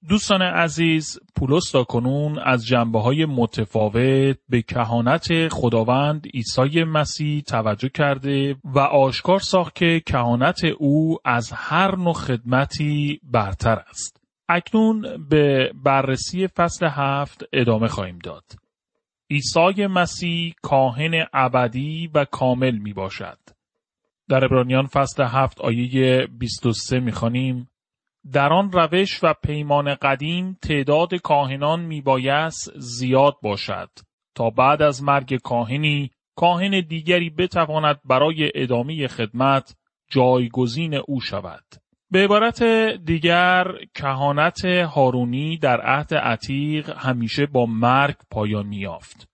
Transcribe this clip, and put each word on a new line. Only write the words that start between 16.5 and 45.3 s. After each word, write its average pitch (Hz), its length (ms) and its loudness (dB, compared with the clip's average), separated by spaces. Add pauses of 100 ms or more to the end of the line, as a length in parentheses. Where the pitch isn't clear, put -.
هفت 139 640 -4
ادامه 117 360 2
خواهیم 90 300 -8
داد. 82 260 -14 (840)
عیسی 175 560 2
مسیح 170 760 -2
کاهن 143 680 0
ابدی 131 840 -2
و 147 100 2
کامل 127 540 0
می‌باشد. 98 600 -10 (920)
در 131 160 4
عبرانیان 131 420 2
فصل 139 360 -2
هفت 131 380 0
آیهٔ 127 640 2
بیست 120 400 -6
و 117 60 2
سه 127 280 -2
می‌خوانیم: 123 680 -4 (680)
«در 143 200 4
آن 190 200 2
روش 180 520 0
و 160 180 4
پیمان 147 520 -2
قدیم 160 680 -2
تعداد 151 520 0
کاهنان 143 680 -2
میبایست 147 1000 -2
زیاد 131 640 2
باشد 98 480 -6 (440)
تا 117 160 0
بعد 135 320 4
از 139 200 2
مرگ 139 340 0
کاهنی، 135 760 -2 (260)
کاهن 180 440 2
دیگری 165 500 0
بتواند 156 760 0
برای 147 500 2
ادامهٔ 135 520 -2
خدمت 127 680 -2 (340)
جایگزین 127 840 2
او 135 260 -4
شود.» 92 440 -10 (460)
به 190 140 4
عبارت 214 380 2 (420)
دیگر، 175 600 2 (280)
کهانت 143 720 -2
هارونی 147 920 0